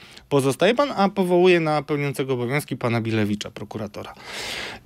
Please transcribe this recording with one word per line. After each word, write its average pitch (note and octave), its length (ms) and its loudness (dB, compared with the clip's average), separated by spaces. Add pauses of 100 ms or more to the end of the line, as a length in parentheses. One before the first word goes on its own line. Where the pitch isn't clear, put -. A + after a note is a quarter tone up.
(300)
pozostaje C#3+ 460 2
pan, C#4+ 200 0
a F#3+ 140 4
powołuje F3+ 500 4
na D3+ 220 0
pełniącego C#3+ 520 -2
obowiązki B2+ 440 -2
pana A#2 240 0
Bilewicza, G#2+ 500 -2
prokuratora. G#2 640 -10 (720)